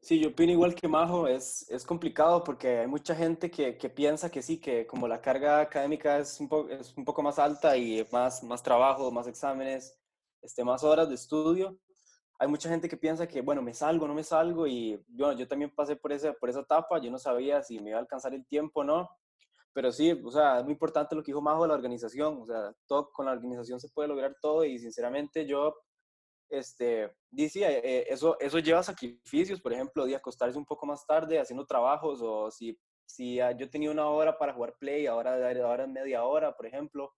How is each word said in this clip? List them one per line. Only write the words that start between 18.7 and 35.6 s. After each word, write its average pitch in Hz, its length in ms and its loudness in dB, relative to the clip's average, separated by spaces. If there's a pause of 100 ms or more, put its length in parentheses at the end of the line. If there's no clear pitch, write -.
o 139 40 0
no, 160 240 0 (640)
pero 127 180 0
sí, 151 220 4
o 120 180 -6
sea, 139 280 6
es 123 60 0
muy 147 80 -4
importante 151 420 0
lo 156 80 -4
que 143 80 -8
dijo 143 100 -4
Majo 151 220 2
de 165 60 4
la 151 60 4
organización, 123 680 -4
o - 20 -16
sea, 110 300 -6 (120)
todo, 143 260 0
con 135 140 -6
la 131 60 0
organización 123 480 -8
se - 80 -18
puede 151 200 -6
lograr 139 340 -4
todo, 156 220 2
y 135 140 -2
sinceramente 127 680 -4
yo, 143 300 0 (760)
este, 120 600 -2 (180)
di, 147 180 -2
sí, 190 140 -4
eh, 147 200 2
eh, 127 260 0
eso, 143 320 2
eso 151 180 0
lleva 165 240 4
sacrificios, 175 760 -4
por 120 120 -4
ejemplo, 135 320 -2
de 131 100 -2
acostarse 127 440 -4
un 143 80 -10
poco 151 200 -8
más 143 200 -8
tarde 160 320 2
haciendo 131 260 -4
trabajos, 139 560 0
o 110 300 -2
si, 113 280 -12 (280)
si, 123 340 -6
ah, 123 120 2
yo 127 180 -8
tenía 151 220 -2
una 151 160 0
hora 156 280 2
para 143 160 -2
jugar 120 260 -6
Play, 143 280 -2
ahora, 117 280 0
ahora 123 500 0